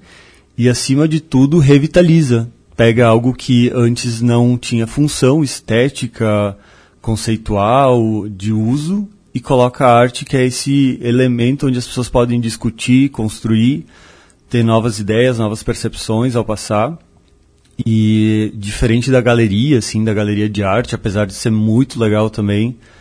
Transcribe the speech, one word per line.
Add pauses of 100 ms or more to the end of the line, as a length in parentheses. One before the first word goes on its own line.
(560)
e,
acima
de
tudo,
revitaliza. (280)
Pega
algo
que
antes
não
tinha
função
estética, (460)
conceitual,
de
uso, (260)
e
coloca
a
arte,
que
é
esse
elemento
onde
as
pessoas
podem
discutir,
construir, (640)
ter
novas
ideias,
novas
percepções
ao
passar. (880)
E
diferente
da
galeria,
assim,
da
galeria
de
arte,
apesar
de
ser
muito
legal
também (240)